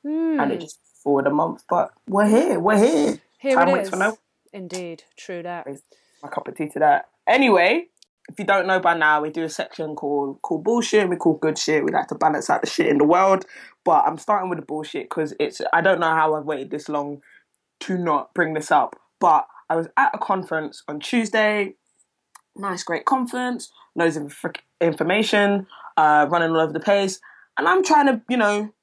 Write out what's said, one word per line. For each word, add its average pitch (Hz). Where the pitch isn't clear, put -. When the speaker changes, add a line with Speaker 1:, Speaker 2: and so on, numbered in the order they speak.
Speaker 1:
and 311
it -
Speaker 2:
Hmm. 170
Speaker 1:
just -
forward 143
a 143
month. 151
But 170
we're 208
here. 226
We're 202
here. 294
Speaker 2:
Here 262
Speaker 1:
Time 175
Speaker 2:
it 185
Speaker 1:
waits 190
Speaker 2:
is. -
Speaker 1:
for 190
no 208
Speaker 2:
Indeed. 180
True 175
that. 175
Speaker 1:
Raise 139
my 147
cup -
of 143
tea 151
to 147
that. 147
Anyway, 233
if -
you 202
don't 196
know 190
by 175
now, 151
we 156
do 165
a 160
section 156
called, 143
called 156
Bullshit. 214
We 180
call 165
good 156
shit. 151
We -
like -
to -
balance 151
out -
the 151
shit -
in 147
the 143
world. 190
But 160
I'm 160
starting 190
with 170
the -
bullshit 151
'cause 156
it's, -
I 170
don't 180
know 165
how 160
I've 151
waited 139
this 147
long 143
to 185
not 160
bring 160
this 151
up. 143
But 160
I 160
was 165
at 269
a -
conference 180
on 151
Tuesday. 214
Nice, 190
great -
conference. 247
Loads 165
of 147
frick-, -
information, 202
uh, 151
running 165
all 160
over 156
the 160
place. 196
And 277
I'm 370
trying 302
to, 240
you 254
know 208